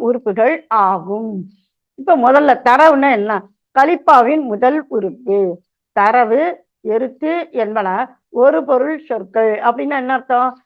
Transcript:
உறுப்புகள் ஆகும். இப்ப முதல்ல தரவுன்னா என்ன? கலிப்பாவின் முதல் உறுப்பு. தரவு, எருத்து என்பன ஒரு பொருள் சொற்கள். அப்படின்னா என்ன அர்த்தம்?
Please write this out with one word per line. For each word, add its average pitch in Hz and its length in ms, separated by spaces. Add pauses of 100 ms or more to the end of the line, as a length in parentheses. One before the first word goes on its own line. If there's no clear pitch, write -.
உறுப்புகள் 240 480 (320)
ஆகும். 196 460 (680)
இப்ப 320 240
முதல்ல 277 280 (160)
தரவுன்னா 277 400 (100)
என்ன? 214 140 (460)
கலிப்பாவின் 285 720
முதல் 247 280 (180)
உறுப்பு. 202 420 (600)
தரவு, 226 440 (520)
எருத்து 262 380 (320)
என்பன 208 240 (540)
ஒரு 294 160 (100)
பொருள் 294 400
சொற்கள். 220 440 (160)
அப்படின்னா 277 340
என்ன 254 160
அர்த்தம்? 254 360 (120)